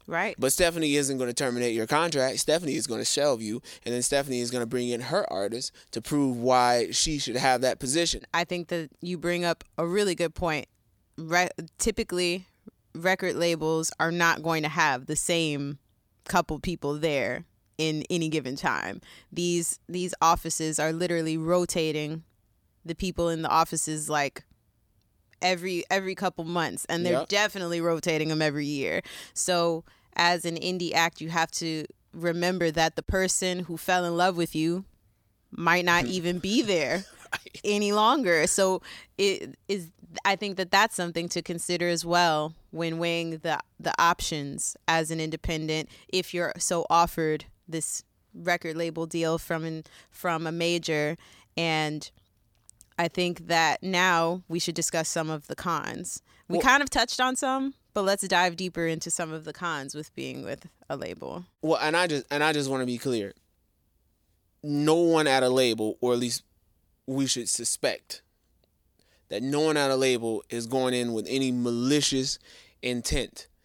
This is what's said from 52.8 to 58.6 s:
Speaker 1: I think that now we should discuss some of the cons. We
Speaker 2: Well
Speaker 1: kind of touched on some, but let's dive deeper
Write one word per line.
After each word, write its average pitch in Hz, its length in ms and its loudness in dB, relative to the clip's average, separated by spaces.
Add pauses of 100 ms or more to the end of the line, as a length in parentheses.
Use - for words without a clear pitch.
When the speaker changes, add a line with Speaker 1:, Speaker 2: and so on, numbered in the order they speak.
Speaker 1:
I 175 80 2
think 170 400 -2
that 165 340 4
now 180 680 2
we 170 100 -2
should 165 160 -2
discuss 165 320 -2
some 160 220 -2
of 156 180 -6
the - 80 -8
cons. - 680 -6 (280)
We 175 80 2
Speaker 2:
Well - 60 4
Speaker 1:
kind 277 200 6
of 262 60 -2
touched - 320 0
on 254 160 2
some, 269 360 -2 (200)
but 208 100 0
let's 196 240 0
dive 180 300 4
deeper 170 280 -2